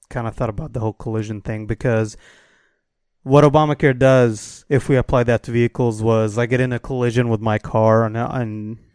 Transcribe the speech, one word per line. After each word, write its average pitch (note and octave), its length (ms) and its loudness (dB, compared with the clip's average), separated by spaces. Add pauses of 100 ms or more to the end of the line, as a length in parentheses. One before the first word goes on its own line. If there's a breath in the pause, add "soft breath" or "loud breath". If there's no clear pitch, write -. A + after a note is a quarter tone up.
kinda A2+ 220 -8
thought A#2+ 180 -6
about C3 220 -8
the - 80 -6
whole A2 140 -4
collision A2 480 -8
thing, G#2+ 240 -8
because A2 500 -2 (1080 soft breath)
what C#3 200 6
Obamacare D3 540 2
does, B2+ 720 2
if C#3 180 0
we C#3+ 80 2
apply B2 280 2
that A#2 200 0
to A#2+ 80 -10
vehicles, A#2 500 0
was A2 360 0
I A#2+ 80 0
get B2 160 0
in B2+ 100 -2
a A#2 80 -4
collision B2 480 -2
with A2 140 -2
my G#2+ 180 0
car, A2 460 2
and, A2 100 -6
and A2+ 600 -6 (180)